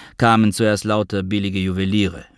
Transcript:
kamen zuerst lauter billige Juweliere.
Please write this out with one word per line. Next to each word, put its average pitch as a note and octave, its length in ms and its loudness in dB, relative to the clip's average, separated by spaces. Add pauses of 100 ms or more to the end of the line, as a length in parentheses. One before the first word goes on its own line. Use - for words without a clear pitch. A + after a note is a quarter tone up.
(180)
kamen A2 360 4
zuerst G#2+ 320 0
lauter G#2 380 -2
billige G2 360 -4
Juweliere. F#2+ 640 -2 (140)